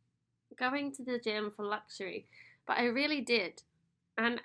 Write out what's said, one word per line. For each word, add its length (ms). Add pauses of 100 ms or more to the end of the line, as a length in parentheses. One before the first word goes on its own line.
(580)
going 360
to 100
the 160
gym 360
for 80
luxury, 640 (400)
but 120
I 80
really 360
did. 420 (540)
And 280